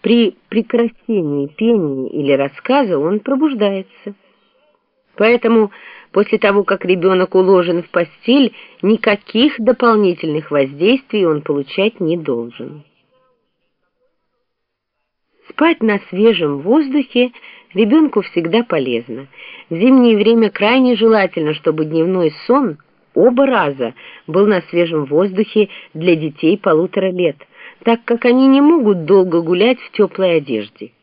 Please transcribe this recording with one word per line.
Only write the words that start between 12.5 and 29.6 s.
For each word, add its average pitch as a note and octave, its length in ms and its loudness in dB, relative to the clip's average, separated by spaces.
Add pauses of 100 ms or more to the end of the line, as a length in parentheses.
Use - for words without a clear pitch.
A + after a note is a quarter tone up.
Спать D#4+ 320 -2
на G#3 260 -2
свежем F3 520 0
воздухе B3+ 720 0 (420)
ребенку A3 480 2
всегда F3 400 -2
полезно. B2+ 640 -6 (420)
В E3 80 -8
зимнее A#3+ 400 4
время A3 320 2
крайне A#3+ 480 0
желательно, F#3+ 560 0
чтобы D#3 320 -8
дневной E3 480 -2 (140)
сон A#3+ 320 -2 (360)
оба B3 300 4
раза C#3+ 480 -2 (340)
был F#3+ 200 0
на F#3+ 240 0
свежем E3 340 -2
воздухе F#3+ 640 0 (240)
для E3 220 0
детей D#3 420 -2
полутора F#3 540 -2
лет, F3+ 260 -2 (460)
так A#3 220 0
как A#3 220 -2
они B3+ 200 4
не C4+ 140 6
могут A3 460 2
долго F#3 340 2
гулять F3+ 400 0